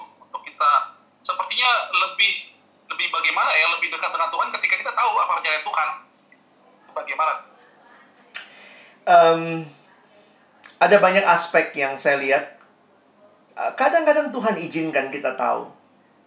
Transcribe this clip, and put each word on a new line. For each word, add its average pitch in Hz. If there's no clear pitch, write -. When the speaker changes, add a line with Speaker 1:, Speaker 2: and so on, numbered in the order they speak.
Speaker 1:
Untuk -
kita -
sepertinya 233
lebih, -
lebih 185
bagaimana 160
ya, 160
lebih 170
dekat 165
dengan 165
Tuhan -
ketika -
kita -
tahu 233
apa -
rencana 156
Tuhan. 151
Itu -
bagaimana? 147
Speaker 2:
Em, 165
ada 185
banyak 185
aspek -
yang 139
saya 139
lihat. 135
Eh, 233
kadang-kadang 302
Tuhan 208
izinkan 156
kita 135
tahu. 117